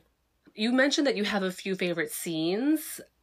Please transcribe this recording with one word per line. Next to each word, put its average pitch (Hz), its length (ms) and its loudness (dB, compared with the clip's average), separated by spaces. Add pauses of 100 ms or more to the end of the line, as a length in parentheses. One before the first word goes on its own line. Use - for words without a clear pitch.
(560)
You 226 160 0
mentioned 277 340 4
that 233 100 2
you 202 80 0
have 202 200 0
a 185 80 0
few 190 240 -4
favorite 170 360 -2
scenes. 185 880 0 (240)